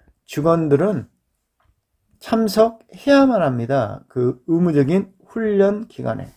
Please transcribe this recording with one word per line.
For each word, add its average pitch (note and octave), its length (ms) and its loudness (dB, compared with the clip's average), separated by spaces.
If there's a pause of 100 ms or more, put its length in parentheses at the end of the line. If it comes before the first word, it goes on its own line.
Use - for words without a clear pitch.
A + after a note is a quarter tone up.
(260)
직원들은 D#3+ 840 0 (1120)
참석해야만 A3+ 1200 0
합니다. A#2+ 680 -2
그 B2 380 -4
의무적인 E3+ 640 0 (120)
훈련 G#3 640 -2
기간에. A2+ 500 -10